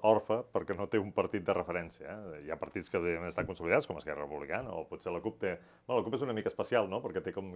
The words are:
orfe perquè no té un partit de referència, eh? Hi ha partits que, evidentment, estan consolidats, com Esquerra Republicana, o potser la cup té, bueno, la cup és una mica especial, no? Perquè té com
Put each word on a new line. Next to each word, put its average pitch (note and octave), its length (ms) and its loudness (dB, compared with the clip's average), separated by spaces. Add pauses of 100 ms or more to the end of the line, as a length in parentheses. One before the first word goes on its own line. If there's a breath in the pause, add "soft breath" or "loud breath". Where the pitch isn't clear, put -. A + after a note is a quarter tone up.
orfe G#2+ 340 6 (160)
perquè G2+ 240 0
no G2+ 100 -2
té A2 120 4
un G2+ 120 0
partit F#2 320 0
de G2 120 4
referència, E2+ 580 -4
eh? F2 320 -10
Hi D2+ 60 -6
ha D#2+ 80 -4
partits D#2 320 -6
que, - 80 2
evidentment, E2+ 340 0
estan E2 140 0
consolidats, F#2 400 2
com D#2+ 100 -6
Esquerra D2 260 -6
Republicana, D2+ 480 -6
o E2 140 -6
potser F2 260 -8
la F2 120 -4
cup A2 160 -4
té, F#2 160 0 (320 soft breath)
bueno, B2 120 2
la F#2+ 60 2
cup A#2 100 -2
és B2+ 80 -2
una B2 140 0
mica G2+ 140 0
especial, G#2+ 380 2
no? G#2+ 120 -2
Perquè - 220 -4
té F#2 100 -4
com F#2+ 220 -6